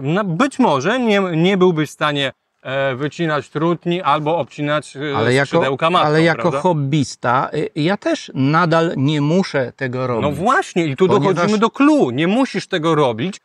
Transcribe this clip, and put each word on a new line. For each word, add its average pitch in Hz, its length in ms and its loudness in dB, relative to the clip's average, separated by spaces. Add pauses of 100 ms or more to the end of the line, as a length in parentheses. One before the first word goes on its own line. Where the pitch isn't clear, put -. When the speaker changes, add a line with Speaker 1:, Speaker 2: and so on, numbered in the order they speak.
Speaker 1:
na-, 170 220 0
być 190 340 -2
może 185 420 2
nie, 214 200 2
nie 180 360 2
byłbyś 175 340 2
w - 20 -18
stanie, 143 400 -2 (300)
e, 135 340 -2
wycinać 151 520 -4
trutni 170 540 -2
albo 151 360 0
obcinać, 147 580 -4
e, 139 200 -6
Speaker 2:
Ale 117 180 2
jako, 139 120 2
Speaker 1:
skrzydełka 151 440 0
matką, 165 180 2
Speaker 2:
ale 156 140 2
jako 156 200 2
Speaker 1:
prawda? 139 180 -2
Speaker 2:
hobbysta, 139 920 0
e, 156 300 -6
ja 190 140 0
też - 380 -4
nadal 160 640 2
nie 147 240 0
muszę 147 560 0
tego 127 220 -6
Speaker 1:
No 127 80 -4
Speaker 2:
robić. 127 320 -2
Speaker 1:
właśnie, 220 480 0
i 135 100 -4
tu 185 120 2
Speaker 2:
Ponieważ 190 260 2
Speaker 1:
dochodzimy 202 240 2
do 220 120 2
clou. 277 400 4
Nie 143 160 0
musisz 226 400 0
tego 165 280 0
robić, 143 500 0